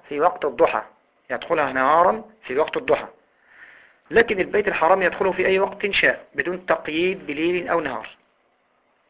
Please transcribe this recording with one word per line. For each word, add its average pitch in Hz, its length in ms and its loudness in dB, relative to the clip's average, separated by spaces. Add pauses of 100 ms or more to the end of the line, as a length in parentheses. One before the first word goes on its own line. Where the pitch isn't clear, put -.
في 147 120 -4
وقت 175 240 0
الضحى، 127 380 2 (480)
يدخلها 139 420 -2
نهارا 170 520 4 (180)
في 131 160 -4
وقت 156 180 0
الضحى، 135 300 0 (1040)
لكن 214 300 2
البيت 170 280 0
الحرام 185 340 2
يدخله 185 300 0
في 180 140 0
أي 190 120 2
وقت 190 320 -2
شاء - 340 0 (100)
بدون 175 320 -6
تقييد 170 600 -2
بليل 170 420 -2
أو 170 120 0
نهار. 123 280 -8 (1000)